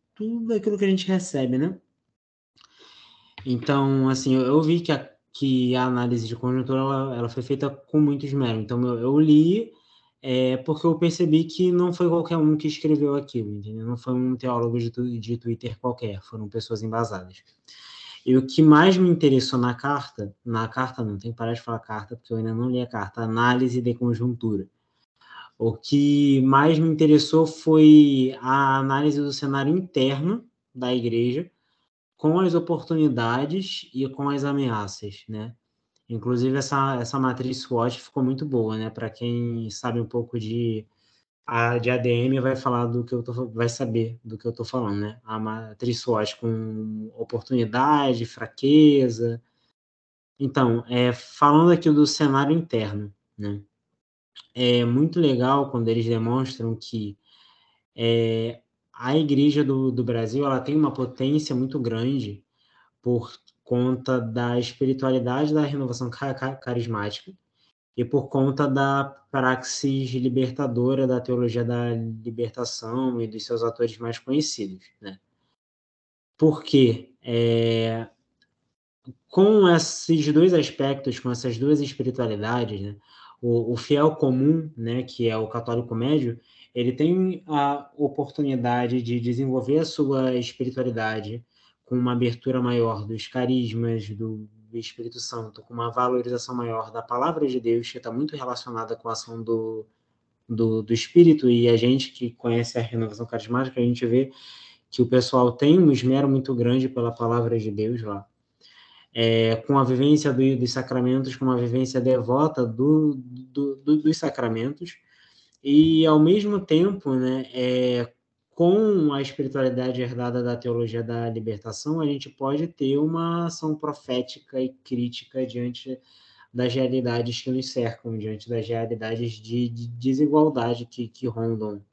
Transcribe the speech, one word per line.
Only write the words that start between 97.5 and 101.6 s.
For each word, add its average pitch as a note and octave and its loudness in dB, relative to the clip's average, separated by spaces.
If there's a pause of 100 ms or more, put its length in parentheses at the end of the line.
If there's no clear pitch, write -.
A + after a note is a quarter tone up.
Deus, A#2 -2
que B2+ -14
tá A#2 -10
muito D3 -6
relacionada A#2+ -8
com - -12
a A2+ -4
ação A2+ -12
do, A2+ -4 (640)
do, A2 0
do A2+ -2
Espírito, D3 6
e A#2+ 4